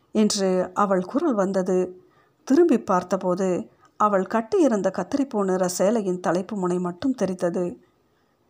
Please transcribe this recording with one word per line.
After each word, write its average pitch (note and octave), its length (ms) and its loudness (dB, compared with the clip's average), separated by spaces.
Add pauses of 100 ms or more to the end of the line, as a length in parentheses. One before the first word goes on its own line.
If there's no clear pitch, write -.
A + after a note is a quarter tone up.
(120)
என்று G3 640 0
அவள் G3 320 2
குரல் D4 280 0
வந்தது. F#3 680 0 (420)
திரும்பி D4+ 360 4
பார்த்தபோது F#3 880 -2 (280)
அவள் G3+ 280 2
கட்டியிருந்த A3+ 680 0
கத்திரிப்பூ G#3+ 480 -2
நிற F#3 340 0
சேலையின் G3 420 0
தலைப்பு F#3+ 380 -2
முனை F3+ 220 -2
மட்டும் F3+ 340 -4
தெரிந்தது. F3+ 720 -4 (680)